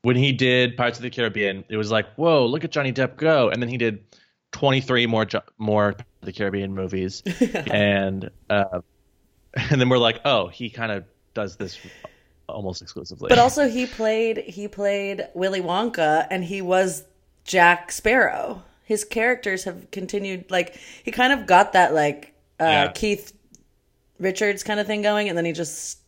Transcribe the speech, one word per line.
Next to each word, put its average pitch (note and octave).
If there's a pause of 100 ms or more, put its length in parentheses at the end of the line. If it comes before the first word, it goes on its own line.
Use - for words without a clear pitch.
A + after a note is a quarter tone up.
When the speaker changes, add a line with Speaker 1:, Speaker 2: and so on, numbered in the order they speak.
Speaker 1:
when B2
he C3+
did B2+
Pirates A#2+
of A#2
the B2
Caribbean, G2+
it G#2+
was G#2+
like, A2
"Whoa, D3+
look C#3+
at E3
Johnny C#3
Depp C3
go." D3+
And A#2+
then A#2+
he B2+
did A2+ (480)
twenty-three C3
more A2+
Jo-, G#2+ (180)
more G#2
Pirates - (120)
of -
the F#2+
Caribbean G2
movies. F#2+ (180)
Speaker 2:
<laughs> F3+
Speaker 1:
And, G2 (180)
uh, G2 (340)
<laughs> -
and C3+
then B2+
we're B2+
like, A2+
Oh, A#2
he A2
kinda A2 (280)
does G2+
this F#2+ (720)
almost F#2+
exclusively. -
Speaker 2:
But A#3+
also C4
he B3
played, A3
he G3+
played G3+
Willy F#3
Wonka, E3+
and F#3
he F#3+
was F#3 (400)
Jack F3
Sparrow. G#3+ (200)
His G#3+
characters A3+
have F3+
continued, F#3+
like, F3+ (260)
he -
kind B3+
of A3
got F#3
that, F3
like, D3 (260)
uh, D#3+
Speaker 1:
Yeah. D3+
Speaker 2:
Keith - (880)
Richards G3
kind G#3
of G3+
thing G#3
going, G#3
and E3+
then E3+
he E3+
just -